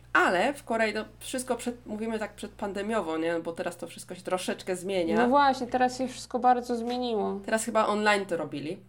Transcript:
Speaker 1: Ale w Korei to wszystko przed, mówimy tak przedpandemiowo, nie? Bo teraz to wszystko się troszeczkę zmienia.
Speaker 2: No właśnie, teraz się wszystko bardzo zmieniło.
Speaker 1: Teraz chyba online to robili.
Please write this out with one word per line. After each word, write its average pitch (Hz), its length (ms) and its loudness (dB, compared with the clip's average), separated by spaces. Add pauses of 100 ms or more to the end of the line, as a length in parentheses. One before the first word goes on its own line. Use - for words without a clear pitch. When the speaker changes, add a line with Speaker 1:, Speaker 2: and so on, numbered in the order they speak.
(120)
Speaker 1:
Ale 262 420 4
w - 100 -14
Korei 226 300 0
to 214 100 -4 (140)
wszystko 247 380 -4
przed, - 300 -8
mówimy 220 320 -4
tak 208 160 -6
przedpandemiowo, 202 840 -4
nie? 170 260 0
Bo 170 80 -4
teraz 180 240 -6
to 175 100 -10
wszystko - 280 -14
się 180 80 -14
troszeczkę 185 540 -2
zmienia. 175 400 0
Speaker 2:
No 240 120 4
właśnie, 262 380 4
teraz 254 320 2
się 262 100 -2
wszystko - 300 -8
bardzo 247 380 4
zmieniło. 226 680 -2
Speaker 1:
Teraz 220 200 0
chyba 220 220 2
online 208 400 2
to 175 100 -2
robili. 151 420 -6 (100)